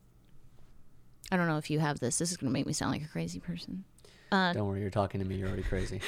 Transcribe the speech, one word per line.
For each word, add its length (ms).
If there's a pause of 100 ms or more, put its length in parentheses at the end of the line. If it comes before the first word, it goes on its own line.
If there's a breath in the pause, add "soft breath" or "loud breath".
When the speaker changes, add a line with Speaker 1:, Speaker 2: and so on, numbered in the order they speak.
(1300)
Speaker 1:
I 60
don't 100
know 120
if 120
you 80
have 220
this. 180
This 140
is 40
gonna 140
make 160
me 60
sound 200
like 120
a 40
crazy 300
person. 460 (480 soft breath)
Uh, 200
Speaker 2:
Don't 160
worry, 120
you're 100
talking 300
to 60
me. 100
You're 120
already 160
crazy. 440